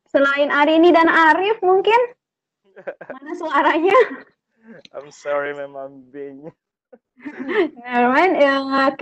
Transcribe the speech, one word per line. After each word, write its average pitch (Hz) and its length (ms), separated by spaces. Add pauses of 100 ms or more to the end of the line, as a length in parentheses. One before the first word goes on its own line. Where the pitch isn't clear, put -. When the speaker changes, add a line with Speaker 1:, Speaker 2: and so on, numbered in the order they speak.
Speaker 1:
selain 277 420
Arini 320 420
dan 330 160
Arif 330 540
mungkin? 381 380 (800)
Speaker 2:
<laughs> - 340
Speaker 1:
Mana 277 220
suaranya? 320 640 (960)
Speaker 2:
I'm 139 180
sorry, 143 420
ma'am, 143 240
I'm 139 180 (140)
being 139 400 (680)
Speaker 1:
<laughs> 294 580
Never 240 320
mind. 311 300
Uh, 269 640